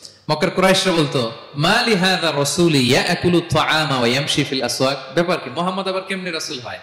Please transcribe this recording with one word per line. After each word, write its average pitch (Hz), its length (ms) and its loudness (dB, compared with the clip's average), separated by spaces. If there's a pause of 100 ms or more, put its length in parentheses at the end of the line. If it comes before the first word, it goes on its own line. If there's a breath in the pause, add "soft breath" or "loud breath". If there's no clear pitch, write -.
(320 loud breath)
মক্কার 151 200 0
কুরাইশরা 185 420 2
বলতো, 139 380 0 (240)
"মা 185 260 2
লি 233 140 2
হাযা 170 400 0
রাসূলি 147 440 2
ইয়াকুলু 170 580 2
আত-তাআমা 151 600 0
ওয়া 120 100 2
ইয়ামশি 139 360 0
ফিল 131 200 -4
আসওয়াক?" 135 340 0 (160)
ব্যাপার 170 240 0
কি? - 120 -10
মোহাম্মদ 185 380 -4
আবার 185 140 -4
কেমনে 185 300 -8
রাসূল 156 280 -6
হয়? 110 240 -12